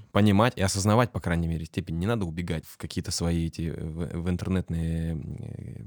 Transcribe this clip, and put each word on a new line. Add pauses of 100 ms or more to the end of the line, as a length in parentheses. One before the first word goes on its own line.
(120)
понимать
и
осознавать,
по
крайней
мере,
степень.
Не
надо
убегать
в
какие-то
свои
эти,
в,
в
интернетные,
э,